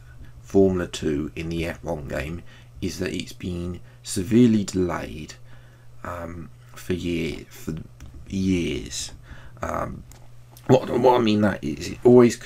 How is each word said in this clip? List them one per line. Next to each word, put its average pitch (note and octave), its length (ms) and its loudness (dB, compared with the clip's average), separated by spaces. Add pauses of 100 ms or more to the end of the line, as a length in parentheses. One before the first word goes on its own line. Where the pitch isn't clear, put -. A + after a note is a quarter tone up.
(420)
Formula F#2 460 2
Two D2+ 480 -4
in E2 140 -8
the E2 160 -4
F - 180 -10
one D2 240 -8
game D2 340 -8 (400)
is F2 180 -6
that F#2 140 -4
it's - 200 -8
been F2 480 -8 (200)
severely A2 600 4
delayed, D#2+ 720 -6 (720)
um, E2+ 440 -12 (240)
for - 200 -8
year, E2 560 -4
for - 260 -10 (540)
years. F2+ 800 -2 (500)
Um, - 420 -6 (640)
what, - 220 4
what B2 300 4
I - 20 2
mean G#2+ 200 2
that G2+ 200 0
is, F2 280 -6
it F#2 160 -12
always, B2 400 10